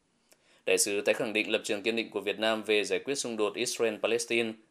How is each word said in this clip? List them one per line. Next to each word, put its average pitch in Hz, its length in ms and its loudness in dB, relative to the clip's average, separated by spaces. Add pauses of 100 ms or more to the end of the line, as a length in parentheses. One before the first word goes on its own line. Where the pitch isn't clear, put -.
(640)
Đại 95 120 6
sứ 101 240 0
tái 107 120 4
khẳng 110 200 -2
định 107 180 0
lập 107 120 2
trường 101 200 -2
kiên 113 120 0
định 113 140 -2
của 104 120 -4
Việt 98 180 -2
Nam 110 240 2
về 104 200 2
giải 95 160 0
quyết 131 160 -4
xung 120 220 -4
đột 104 180 0
Israel-Palestine 117 960 0 (180)